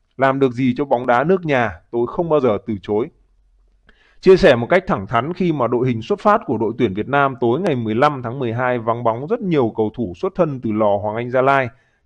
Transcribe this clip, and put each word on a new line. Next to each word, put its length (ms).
Làm 240
được 120
gì 240
cho 80
bóng 220
đá 180
nước 200
nhà, 360
tôi 160
không 220
bao 120
giờ 260
từ 160
chối. 280
Chia 160
sẻ 200
một 140
cách 160
thẳng 200
thắn 260
khi 200
mà 140
đội 220
hình 140
xuất 180
phát 260
của 120
đội 200
tuyển 160
Việt 140
Nam 320
tối 200
ngày 160
mười 180
lăm 280
tháng 160
mười 140
hai 260
vắng 260
bóng 220
rất 140
nhiều 360
cầu 180
thủ 220
xuất 180
thân 260
từ 120
lò 240
Hoàng 200
Anh 140
Gia 120
Lai, 260